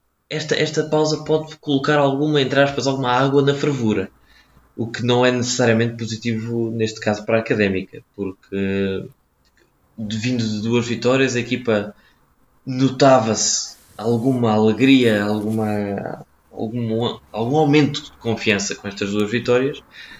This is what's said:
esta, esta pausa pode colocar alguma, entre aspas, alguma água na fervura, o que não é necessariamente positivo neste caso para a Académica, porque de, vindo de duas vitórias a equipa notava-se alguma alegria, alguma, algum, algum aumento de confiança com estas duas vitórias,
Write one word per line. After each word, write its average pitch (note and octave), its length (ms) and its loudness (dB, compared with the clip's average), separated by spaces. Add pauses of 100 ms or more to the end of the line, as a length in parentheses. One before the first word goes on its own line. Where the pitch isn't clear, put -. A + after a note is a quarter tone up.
(300)
esta, - 260 -4
esta D#3 280 0
pausa D#3 420 0
pode D#3 320 -2
colocar D3 400 0
alguma, C#3+ 440 2
entre C3 200 0
aspas, C#3 260 0
alguma C3 240 0
água C3+ 300 4
na C#3 120 4
fervura, A#2 560 0 (680)
o A#2 120 -4
que - 160 -10
não B2 220 4
é B2+ 60 4
necessariamente A#2 680 2
positivo A2+ 760 -4
neste A2 300 -4
caso G#2 240 -2
para A2+ 120 0
a A2 40 0
Académica, G2 600 -2 (140)
porque G2 920 -4 (920)
de, A2 200 -8
vindo A#2+ 240 -2
de G#2+ 200 -4
duas A#2 260 0
vitórias B2 480 0
a A#2+ 60 -2
equipa G#2+ 520 -2 (720)
notava-se C3 1080 2 (220)
alguma A#2 560 0
alegria, A2 680 4
alguma, G#2 1040 -4 (240)
algum, A2+ 680 -4 (100)
algum A#2+ 280 -2
aumento D3 460 4
de - 160 -20
confiança G#2 540 -2
com - 140 -12
estas G2 240 -6
duas G#2 180 0
vitórias, B2 540 0 (360)